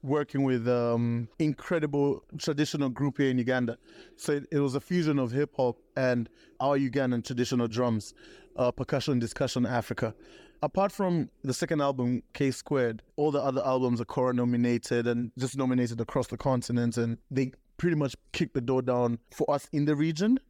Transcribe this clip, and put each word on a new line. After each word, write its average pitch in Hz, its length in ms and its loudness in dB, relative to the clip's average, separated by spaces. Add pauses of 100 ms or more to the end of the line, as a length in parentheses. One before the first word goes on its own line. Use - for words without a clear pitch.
working 139 400 0
with, 123 240 2
um, 117 600 2 (120)
incredible 147 840 0 (140)
traditional 147 520 0
group 131 280 -2
here 135 140 4
in 127 80 2
Uganda. 123 360 0 (420)
So - 160 -2
it, 143 180 -2
it 143 80 2
was 135 160 0
a 139 40 0
fusion 156 380 0
of 127 140 0
hip 139 260 -2
hop 123 200 0 (200)
and 123 320 2 (300)
our 139 180 2
Ugandan 127 480 0
traditional 120 420 0
drums, 113 460 -2 (420)
uh, 127 160 2
Percussion 135 460 -2
Discussion 123 480 -2
Africa. 113 480 -2 (480)
Apart 190 300 0
from 175 400 -2 (120)
the 131 120 -2
second 160 260 -2
album, 127 400 0 (120)
K 139 180 0
Squared, 120 500 -2 (140)
all 147 160 2
the 143 100 0
other 131 240 0
albums 127 340 2
are 117 60 -4
Kora 127 260 0
nominated 120 760 2
and 120 320 -2
just 131 180 -4
nominated 123 420 0
across 117 280 -2
the 117 100 -8
continent, 120 600 0
and 117 200 0 (140)
they 131 200 0 (260)
pretty 170 180 0
much 143 200 -2 (160)
kicked - 220 -4
the 135 80 0
door 127 220 0
down 123 340 2 (140)
for - 180 -2
us 143 220 0
in 147 140 2
the 151 100 2
region 165 440 2 (100)